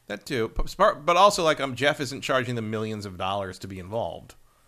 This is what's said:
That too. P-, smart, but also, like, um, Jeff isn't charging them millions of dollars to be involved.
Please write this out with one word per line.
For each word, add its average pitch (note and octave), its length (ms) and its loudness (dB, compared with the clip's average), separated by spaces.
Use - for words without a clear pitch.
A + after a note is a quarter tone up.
That - 180 -10
too. A2+ 260 -2
P-, - 180 -2
smart, D#3 360 2
but E3+ 120 4
also, G3 260 6
like, D#3 180 2
um, C3 140 -2
Jeff C#3+ 260 2
isn't C3 220 -6
charging B2+ 320 0
them A2 160 -4
millions A2 360 -4
of F2+ 120 -12
dollars F#2+ 400 -4
to - 80 -14
be F#2+ 140 -10
involved. F2+ 560 -8